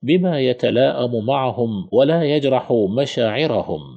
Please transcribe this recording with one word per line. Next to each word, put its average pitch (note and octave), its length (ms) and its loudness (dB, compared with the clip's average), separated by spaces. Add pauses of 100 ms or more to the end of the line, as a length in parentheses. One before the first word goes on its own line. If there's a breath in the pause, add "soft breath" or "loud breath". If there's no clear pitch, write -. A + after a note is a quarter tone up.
بما F3 360 2
يتلائم B2 840 0
معهم A#2+ 680 -2
ولا D3 320 4
يجرح C#3 480 0
مشاعرهم A2+ 1080 0 (160)